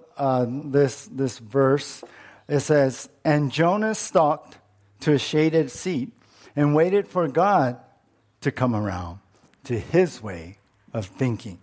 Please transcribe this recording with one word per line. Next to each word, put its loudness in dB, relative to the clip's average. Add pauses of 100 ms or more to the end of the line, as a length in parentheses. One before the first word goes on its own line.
(160)
uh, 0
this, -2
this -4
verse. 0 (460)
It 0
says, 0 (160)
"And 2
Jonah 0
stalked 0 (440)
to 2
a 4
shaded 2
seat -6 (420)
and 4
waited 2
for 0
God 2 (640)
to -2
come 0
around -6 (460)
to -4
his 0
way -12 (340)
of -6
thinking." -6